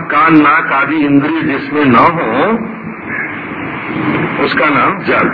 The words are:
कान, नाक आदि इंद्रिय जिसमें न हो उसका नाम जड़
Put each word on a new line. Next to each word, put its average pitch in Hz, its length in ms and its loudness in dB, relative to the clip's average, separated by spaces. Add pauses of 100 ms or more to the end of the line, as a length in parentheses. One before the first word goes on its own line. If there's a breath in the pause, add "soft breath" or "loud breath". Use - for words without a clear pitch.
(100)
कान, 160 320 4
नाक 151 300 2
आदि 139 320 0
इंद्रिय 143 400 2
जिसमें 143 400 -2
न 127 120 4 (160)
हो 160 180 -2 (2250)
उसका 160 260 2
नाम 135 220 2 (120)
जड़ - 300 2